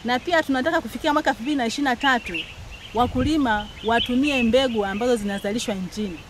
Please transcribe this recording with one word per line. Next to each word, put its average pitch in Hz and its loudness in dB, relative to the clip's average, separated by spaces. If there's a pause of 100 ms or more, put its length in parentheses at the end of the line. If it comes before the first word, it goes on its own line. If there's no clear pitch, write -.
Na 247 2
pia 320 2
tunataka 294 0
kufikia 285 -2
mwaka 302 4
elfu 226 -4
mbili 294 -2
na 240 0
ishirini 269 0
na 240 0
tatu 240 0 (600)
wakulima 247 2 (180)
watumie 247 2
mbegu 233 4
ambazo 226 0
zinazalishwa 202 -4
nchini. 185 -6 (120)